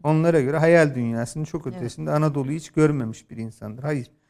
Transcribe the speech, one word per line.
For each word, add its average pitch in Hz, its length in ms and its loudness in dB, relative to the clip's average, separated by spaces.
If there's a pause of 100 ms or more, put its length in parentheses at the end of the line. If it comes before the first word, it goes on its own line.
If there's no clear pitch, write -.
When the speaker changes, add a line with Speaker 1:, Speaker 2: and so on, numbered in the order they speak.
Speaker 1:
Onlara 156 380 4
göre 139 160 -2
hayal 160 380 6
dünyasının 120 480 -4
çok 160 240 -8
Speaker 2:
Evet. 185 100 -8
Speaker 1:
ötesinde 156 340 -8
Anadolu'yu 151 460 0
hiç 160 120 -14
görmemiş 143 600 0
bir - 80 -14
insandır. 113 460 -12
Hayır. 147 240 -4 (220)